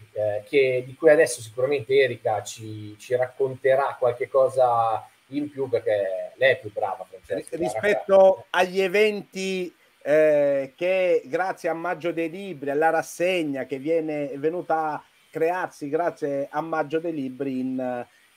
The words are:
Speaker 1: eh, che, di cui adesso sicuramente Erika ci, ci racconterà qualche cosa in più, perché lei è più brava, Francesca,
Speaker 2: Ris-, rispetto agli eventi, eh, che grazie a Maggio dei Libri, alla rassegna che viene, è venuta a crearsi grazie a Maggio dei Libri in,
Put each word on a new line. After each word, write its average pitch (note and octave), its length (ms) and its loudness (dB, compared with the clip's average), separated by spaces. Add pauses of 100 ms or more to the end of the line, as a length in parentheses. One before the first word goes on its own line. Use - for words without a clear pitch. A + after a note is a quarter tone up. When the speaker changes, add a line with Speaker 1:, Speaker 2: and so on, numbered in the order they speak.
(140)
Speaker 1:
eh, G#2 340 -2
che, C3 380 2
di C3 80 -16
cui D#3+ 160 4
adesso D3+ 320 4
sicuramente B2+ 540 -2
Erika A#2 480 0
ci, G#2+ 560 -14
ci - 160 -4
racconterà C3 840 0
qualche A#2+ 300 -2
cosa A#2+ 800 2 (220)
in D3 220 -6
più, C3+ 180 -6
perché G2+ 680 -2
lei B2+ 180 4
è - 60 -6
più G#2+ 120 -14
brava, F#2+ 380 -6
Francesca, F#2+ 480 -8
Speaker 2:
Ris-, F3 160 -4
rispetto G3 800 4
agli F#3 300 0
eventi, F#3+ 920 -2 (300)
eh, C#3+ 720 4
che F3+ 500 2
grazie E3+ 440 -4
a D#3 40 0
Maggio E3+ 380 -4
dei E3 180 -2
Libri, E3 400 -10
alla D#3 220 2
rassegna D#3+ 760 -2
che C3 140 -6
viene, D3+ 500 -2
è C3+ 80 -10
venuta D#3+ 380 -2
a D#3 280 -4 (280)
crearsi D#3+ 580 -4
grazie D3 640 -2
a D3+ 100 -4
Maggio D#3+ 380 -4
dei E3 140 -4
Libri C3 460 -6
in, B2+ 460 -4 (320)